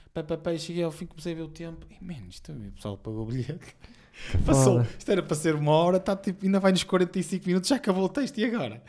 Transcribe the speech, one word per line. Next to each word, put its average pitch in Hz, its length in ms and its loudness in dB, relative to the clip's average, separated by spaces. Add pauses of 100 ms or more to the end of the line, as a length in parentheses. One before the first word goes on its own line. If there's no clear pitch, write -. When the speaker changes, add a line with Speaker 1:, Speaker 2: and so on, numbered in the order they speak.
(140)
Speaker 1:
Pá, 165 100 -6
pá, 160 140 -4
pá, 165 160 -4
e 160 60 -4
cheguei 170 240 -4
ao 165 80 -2
fim, - 160 -10
comecei 165 260 -10
a - 20 -6
ver 165 60 -10
o 156 80 -10
tempo. 165 400 -14
E, - 160 -20
man, 143 240 -12
isto, - 240 -16
o 107 180 -12
pessoal 101 280 -10
pagou 110 240 -8
o - 20 -6
bilhete. 127 500 -8 (560)
Speaker 2:
Que - 60 2
Speaker 1:
Passou. 131 400 6
Speaker 2:
foda. 120 200 2
Speaker 1:
Isto - 140 -2
era 185 100 4
para 156 140 -2
ser 156 200 2
uma 147 180 2
hora, 175 260 6
tá, 196 160 -2
tipo, 196 300 -6
ainda 196 120 4
vai 190 140 6
nos 185 140 2
quarenta 185 340 2
e 175 40 0
cinco 185 240 -4
minutos, 180 200 2
já 277 80 4
acabou 190 300 0
o - 20 0
texto 233 300 -4
e 214 80 0
agora? 143 440 -4